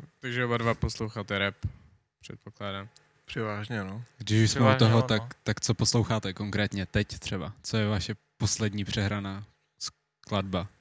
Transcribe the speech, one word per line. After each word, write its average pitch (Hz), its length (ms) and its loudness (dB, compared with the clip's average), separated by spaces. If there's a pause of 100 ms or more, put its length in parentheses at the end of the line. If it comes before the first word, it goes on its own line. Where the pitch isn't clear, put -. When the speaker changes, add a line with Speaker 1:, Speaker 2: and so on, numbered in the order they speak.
(200)
Speaker 1:
Takže 123 240 -2
oba 117 140 2
dva 117 160 4
posloucháte 107 640 -4
rap, 98 160 2 (680)
předpokládám. 98 680 -10 (360)
Speaker 2:
Převážně, 107 600 -6
no. 104 200 -10 (140)
Speaker 3:
Když 107 260 4
už 110 60 6
jsme 139 100 2
u 131 40 6
Speaker 4:
Převážně, 131 140 6
Speaker 3:
toho, 113 220 6
Speaker 4:
no, - 20 6
Speaker 3:
tak, 113 200 2
Speaker 4:
no. 117 60 -10 (140)
Speaker 3:
tak - 180 -2
co - 140 2
posloucháte 110 580 2
konkrétně 101 540 -2
teď - 320 -2
třeba? 92 340 -6 (100)
Co - 140 -4
je 107 120 2
vaše 104 260 -2 (240)
poslední 104 460 0
přehraná 101 600 -2 (340)
skladba? - 880 -4 (140)